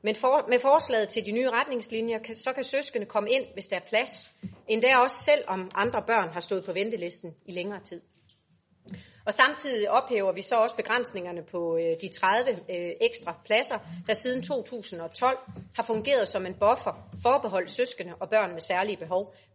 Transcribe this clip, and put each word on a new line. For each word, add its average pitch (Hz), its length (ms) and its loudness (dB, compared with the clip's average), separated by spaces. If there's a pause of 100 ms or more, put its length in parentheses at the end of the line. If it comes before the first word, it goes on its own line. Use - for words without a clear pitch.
Men 214 140 0
for-, 269 320 2
med 247 100 4
forslaget 262 500 4
til 202 180 -4
de 208 60 -4
nye 247 180 2
retningslinjer, 226 680 -2
kan, 220 160 -10
så 262 180 -4
kan 262 120 -4
søskende 262 420 -4
komme 208 240 -2
ind, 262 140 2 (100)
hvis 202 120 -10
der 185 100 -4
er 180 120 -8
plads, - 440 -2 (360)
endda 233 280 6
også - 200 6
selvom 190 580 2
andre 202 320 0
børn 214 220 2
har 170 120 -6
stået 190 240 -4
på 185 80 -8
ventelisten 175 640 -6 (120)
i 196 60 -14
længere 180 280 -6
tid. 175 200 -14 (1300)
Og 208 80 -2
samtidig 269 560 2
ophæver 220 420 2
vi 190 100 -6
så 240 140 0
også 226 200 2
begrænsningerne 196 680 -4
på, 170 340 -2
øh, 165 240 0
de 196 80 -8
tredive, 220 500 2 (120)
øh, 175 300 -6
ekstra 226 440 -2
pladser, 226 340 2 (280)
der 214 80 2
siden 254 280 -2
to 226 200 -2
tusind 196 380 -10
og 165 140 -10
tolv 254 220 2 (380)
har 226 80 -2
fungeret 220 460 2
som 185 180 -4
en 180 80 -8
buffer - 540 2 (140)
forbeholdt 233 480 2
søskende 180 500 -4
og 185 100 -8
børn 208 220 4
med 165 80 -10
særlige 190 360 0
behov 185 380 -2 (200)